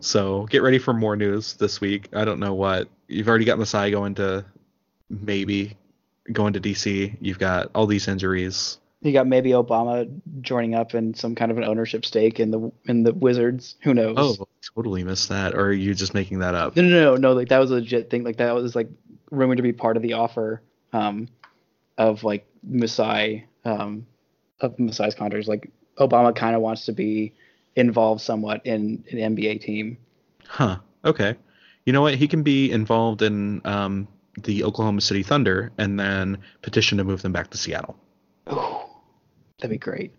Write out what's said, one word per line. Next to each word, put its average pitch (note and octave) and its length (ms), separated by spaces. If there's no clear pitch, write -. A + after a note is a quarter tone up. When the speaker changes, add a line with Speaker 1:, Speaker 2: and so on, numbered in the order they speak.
Speaker 1:
So G2 460
get C3 140
ready C3 180
for B2+ 140
more A2 220
news G#2 380
this - 260
week. G2+ 340
I G#2+ 120
don't G#2 140
know G2+ 140
what. F#2+ 360
You've G#2 220
already A2+ 160
got A2+ 140
Masai G#2 320
going G2+ 240
to, F#2+ 300
maybe G2+ 680
going G#2 220
to G2+ 60
D G2+ 140
C. G2 480
You've G2 180
got F#2 340
all A2 140
these G2+ 200
injuries. F#2 720
Speaker 2:
You D3 120
got C3 140
maybe B2+ 240
Obama A#2+ 580
joining A#2 340
up A#2 180
in A2+ 200
some A#2 200
kind A#2 180
of A2+ 60
an A#2 60
ownership A2 420
stake A2 360
in A2 100
the, A2 200
in A#2 180
the A2+ 100
Wizards. B2 680
Who C#3+ 120
knows? A2+ 240
Speaker 1:
Oh, C3+ 240
I G2 40
totally G2 300
missed F#2 240
that. G2 260
Or G2 120
are G2 40
you G2 240
just F#2+ 180
making F#2+ 260
that F2+ 140
up? E2+ 220
Speaker 2:
No, F3 80
no, F3+ 60
no, D#3 260
no. C3 180
Like, B2+ 160
that C3 100
was C3 120
a B2+ 40
legit A#2 340
thing. A#2+ 160
Like, A#2 120
that A#2+ 160
was, B2 220
like, A#2 140
rumored C3 260
to B2 60
be A#2+ 80
part A#2 240
of A2+ 80
the A2+ 100
offer, A2+ 480
um, A2 380
of, A2 280
like, G#2 200
Masai, A2 840
um, G#2+ 420
of B2 180
Masai's A2 380
contracts. G#2 320
Like, G#2+ 240
Obama A#2+ 380
kinda A2+ 240
wants A2+ 280
to A#2 40
be G#2+ 420
involved A2+ 440
somewhat G#2+ 440
in A2 460
an B2+ 60
N A2 180
B G#2+ 120
A G#2+ 100
team. G#2+ 400
Speaker 1:
Huh. F#2+ 340
Okay. A#2 300
You B2+ 80
know C#3 80
what? D3 140
He C#3+ 120
can D#3 160
be C3+ 260
involved A2 520
in, G#2 440
um, G2+ 440
the G2+ 220
Oklahoma G#2 340
City G2 240
Thunder G#2 540
and G2+ 200
then G2 420
petition - 360
to G2 80
move F#2+ 160
them F#2+ 120
back E2+ 160
to - 80
Seattle. - 400
Speaker 2:
Ooh, - 280
that'd A#2+ 120
be A2 80
great. - 420